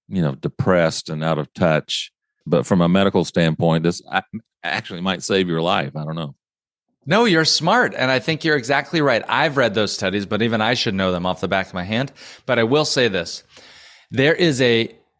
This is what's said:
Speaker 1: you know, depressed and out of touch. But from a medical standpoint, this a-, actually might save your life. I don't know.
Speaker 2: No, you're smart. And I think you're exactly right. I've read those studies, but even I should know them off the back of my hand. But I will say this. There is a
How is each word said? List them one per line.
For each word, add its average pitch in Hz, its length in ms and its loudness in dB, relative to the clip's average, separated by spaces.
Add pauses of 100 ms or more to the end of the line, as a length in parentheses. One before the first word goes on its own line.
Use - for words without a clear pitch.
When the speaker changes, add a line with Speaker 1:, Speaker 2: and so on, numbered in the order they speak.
Speaker 1:
you 98 140 -2
know, 71 140 0
depressed - 760 0
and 78 140 -6
out 80 160 0
of 76 160 -8
touch. - 560 -2 (340)
But 76 220 0
from 95 120 2
a 85 80 4
medical 95 380 2
standpoint, 82 580 0
this 85 280 -2
a-, 95 100 -2 (420)
actually 87 380 -6
might 92 220 -4
save 95 240 0
your 82 160 -2
life. 87 320 -2
I 78 100 -8
don't 80 100 -8
know. 78 200 -10 (720)
Speaker 2:
No, 208 180 2
you're 160 180 4
smart. 160 520 2
And 127 160 0
I 131 80 2
think 156 240 -4
you're 156 120 2
exactly 143 460 0
right. 127 260 2
I've 135 300 0
read 117 160 2
those 104 180 0
studies, 98 360 -2
but 107 160 -2
even 113 180 0
I 117 140 0
should 117 180 -2
know 95 180 0
them 90 140 -2
off 92 160 -2
the 95 60 -4
back 95 200 -2
of - 60 -20
my 90 100 -6
hand. 113 280 -4 (340)
But 117 140 0
I 117 40 4
will 143 220 2
say 127 220 2
this. 92 360 -4 (680)
There 135 240 4
is 147 260 2
a 117 340 2 (240)